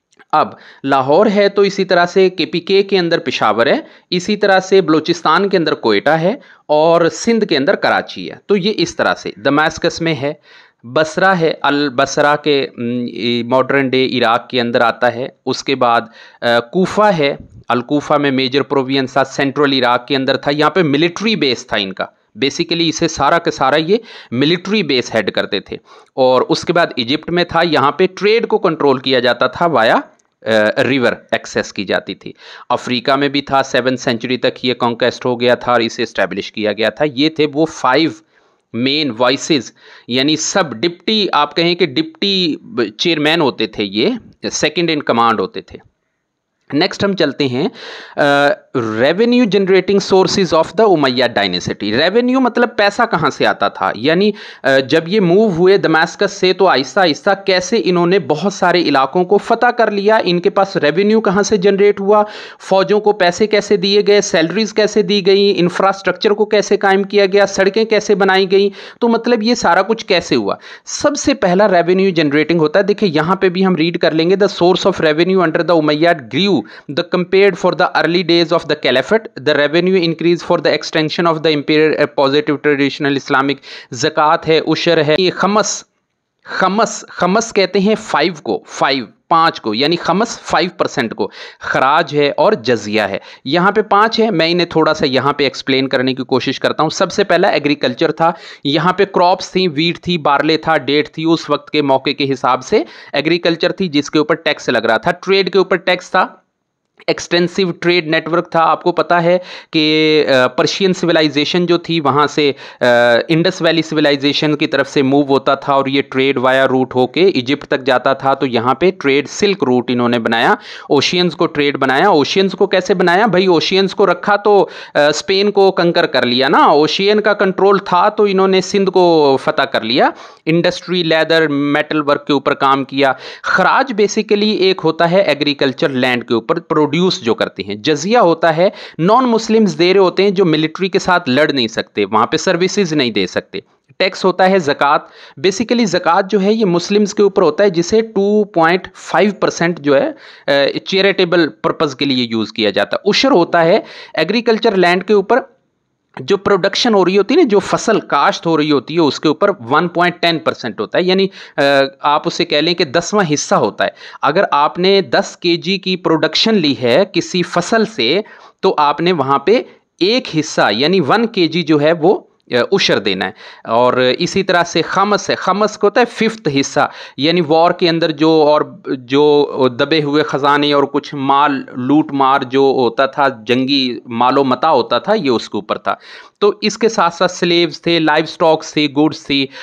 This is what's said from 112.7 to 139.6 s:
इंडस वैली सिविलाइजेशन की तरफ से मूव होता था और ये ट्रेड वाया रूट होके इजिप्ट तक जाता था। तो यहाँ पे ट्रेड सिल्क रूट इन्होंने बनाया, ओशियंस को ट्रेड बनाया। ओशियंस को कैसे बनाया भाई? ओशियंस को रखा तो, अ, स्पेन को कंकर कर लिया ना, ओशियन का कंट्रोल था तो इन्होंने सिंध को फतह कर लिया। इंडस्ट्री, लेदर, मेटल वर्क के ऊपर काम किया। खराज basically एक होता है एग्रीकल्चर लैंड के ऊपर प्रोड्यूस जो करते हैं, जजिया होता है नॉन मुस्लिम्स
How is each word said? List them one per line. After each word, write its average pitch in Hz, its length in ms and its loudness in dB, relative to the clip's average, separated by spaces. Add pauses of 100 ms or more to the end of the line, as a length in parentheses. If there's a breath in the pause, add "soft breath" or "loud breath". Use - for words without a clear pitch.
इंडस 170 320 0
वैली 160 200 0
सिविलाइजेशन 147 720 0
की 147 120 -2
तरफ 135 200 -4
से 147 160 0
मूव 139 260 2
होता 135 280 2
था 139 200 -2
और 135 120 0
ये 139 140 0
ट्रेड 135 360 -2
वाया 131 260 2
रूट 131 300 0
होके 127 260 0
इजिप्ट 139 460 0
तक 139 160 -2
जाता 131 320 0
था। 135 200 0
तो 139 120 -2
यहाँ 120 340 0
पे 185 100 2
ट्रेड 139 360 0
सिल्क 202 360 -2
रूट 123 280 0
इन्होंने 120 280 0
बनाया, 117 400 0 (320 loud breath)
ओशियंस 175 440 0
को 170 120 0
ट्रेड 143 300 -2
बनाया। 135 340 2
ओशियंस 185 440 0
को 202 120 0
कैसे 190 280 0
बनाया 180 320 2
भाई? 190 200 0
ओशियंस 185 480 0
को 214 100 2
रखा 185 320 0
तो, 202 340 2 (260 loud breath)
अ, 147 140 4
स्पेन 196 400 -2
को 196 200 4
कंकर 175 360 2
कर 156 180 0
लिया 123 240 2
ना, 208 180 4
ओशियन 185 540 2
का 208 120 0
कंट्रोल 196 460 2
था 185 300 0
तो 214 180 2
इन्होंने 190 360 2
सिंध 196 280 -2
को 165 500 4
फतह 151 240 0
कर 120 180 -2
लिया। 135 300 0 (340 loud breath)
इंडस्ट्री, 175 560 -2
लेदर, 160 460 2
मेटल 147 540 -2
वर्क 139 240 -2
के 147 60 0
ऊपर 139 220 0
काम 139 300 0
किया। 135 320 0 (280 loud breath)
खराज 233 480 0
basically 208 640 0
एक 185 220 0
होता 160 260 0
है 190 180 2
एग्रीकल्चर 143 640 -2
लैंड 123 340 0
के 123 100 -2
ऊपर 117 240 -2
प्रोड्यूस 160 640 0
जो 113 100 0
करते - 280 -4
हैं, 104 200 -10
जजिया 156 380 0
होता 170 300 2
है 170 220 0 (280 loud breath)
नॉन 220 240 2
मुस्लिम्स 220 460 2